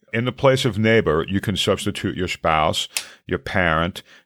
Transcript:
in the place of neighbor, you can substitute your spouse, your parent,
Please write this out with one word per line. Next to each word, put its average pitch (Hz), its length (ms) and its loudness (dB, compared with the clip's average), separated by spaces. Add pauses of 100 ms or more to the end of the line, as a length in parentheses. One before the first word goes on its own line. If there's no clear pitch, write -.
(120)
in 117 120 -2
the 123 80 -2
place 135 320 2
of 107 140 -2
neighbor, 104 500 4
you 95 120 -2
can 95 160 -2
substitute 98 600 -2
your 90 120 -4
spouse, 80 600 0 (380)
your 92 120 -2
parent, 85 640 0 (240)